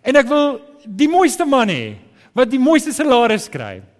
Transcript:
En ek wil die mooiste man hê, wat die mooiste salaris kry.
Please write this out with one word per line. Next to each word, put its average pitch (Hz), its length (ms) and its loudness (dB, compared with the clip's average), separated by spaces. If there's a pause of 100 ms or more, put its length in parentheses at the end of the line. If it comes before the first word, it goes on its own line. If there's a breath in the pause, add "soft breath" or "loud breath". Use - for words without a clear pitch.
En 262 120 -2
ek 277 120 4
wil 285 340 0 (220)
die 220 240 0
mooiste 349 380 2
man 262 240 2
hê, 113 260 -6 (380 soft breath)
wat 247 180 0
die 262 80 -2
mooiste 302 320 2
salaris 240 580 0
kry. 101 320 -12 (180)